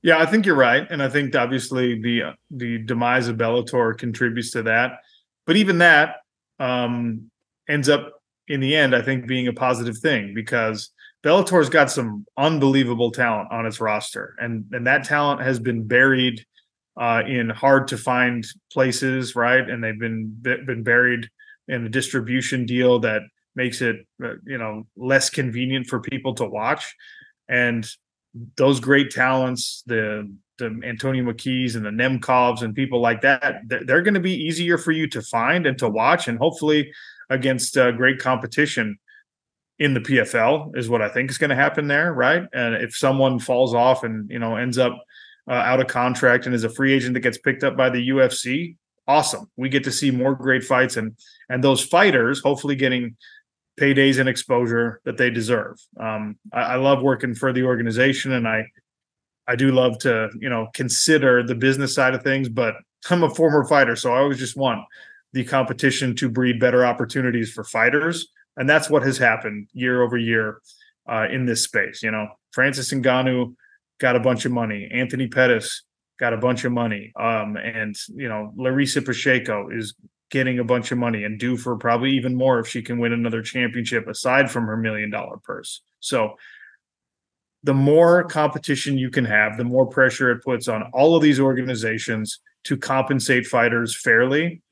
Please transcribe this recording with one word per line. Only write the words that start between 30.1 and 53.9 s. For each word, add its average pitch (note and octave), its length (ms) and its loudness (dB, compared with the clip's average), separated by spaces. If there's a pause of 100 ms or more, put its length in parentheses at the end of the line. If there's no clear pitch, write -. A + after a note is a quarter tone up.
the A2+ 260 -8
Antonio B2+ 380 -2
McKees B2 540 -2
and G#2+ 100 -4
the G#2 40 -6
Nemkovs B2 720 2
and A2 120 -6
people C3 260 -2
like A#2 200 2
that, C3+ 480 2
they're, A2 160 -4
they're E3 180 2
gonna G3+ 160 2
be F#3 160 0
easier E3+ 420 -2
for E3+ 140 -4
you D#3+ 200 0
to A2+ 120 -8
find C#3+ 460 0
and C3 100 -2
to B2 100 0
watch, A#2+ 380 2
and A#2 100 -4
hopefully D3+ 540 0 (400)
against, C3 460 0
uh, B2 160 6
great C3 260 2
competition A#2+ 800 -2 (800)
in C#3+ 160 2
the B2 60 0
P B2+ 180 2
F A2+ 160 0
L C#3+ 400 0
is A#2+ 140 -4
what A#2 120 2
I G#2 80 0
think B2+ 220 -4
is B2+ 80 -8
gonna C#3+ 160 0
happen D3 320 0
there, D3+ 260 0
right? C#3+ 300 2 (100)
And A#2+ 220 -2
if A#2+ 220 -6
someone C3+ 420 2
falls B2 340 0
off B2+ 300 4
and, A2 260 -8
you A#2+ 120 -8
know, A2+ 160 -4
ends B2 220 -2
up, B2 220 0 (480)
uh, C3 40 -4
out B2+ 260 2
of C3 80 2
contract B2 580 2
and B2+ 120 -2
is A2+ 80 -2
a A2+ 40 -2
free C3+ 240 0
agent B2+ 220 0
that B2+ 60 -2
gets B2+ 180 -2
picked C3+ 240 -2
up C3 140 0
by C3 120 4
the B2 120 0
U C3 200 0
F B2+ 120 6
C, D#3+ 420 -6 (320)
awesome. C#3+ 500 0
We B2+ 120 -4
get C3 160 0
to B2+ 80 -4
see C#3 180 0
more B2+ 240 0
great C3 300 0
fights B2+ 320 2
and, A2 200 -6 (320)
and B2+ 140 -2
those C3+ 220 4
fighters C#3 560 4
hopefully C#3+ 340 0
getting B2+ 400 -2 (600)
paydays C#3 440 4